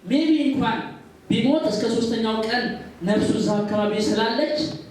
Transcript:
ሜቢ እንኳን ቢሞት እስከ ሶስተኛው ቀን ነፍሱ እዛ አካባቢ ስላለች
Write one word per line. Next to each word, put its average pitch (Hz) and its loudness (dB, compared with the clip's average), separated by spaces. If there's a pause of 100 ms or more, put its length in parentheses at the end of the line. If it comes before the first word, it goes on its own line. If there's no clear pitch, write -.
ሜቢ 302 2 (100)
እንኳን 233 0 (480)
ቢሞት 277 2
እስከ - 0
ሶስተኛው 226 0
ቀን 247 -2 (380)
ነፍሱ 208 2
እዛ - 0
አካባቢ 208 0
ስላለች 247 0 (320)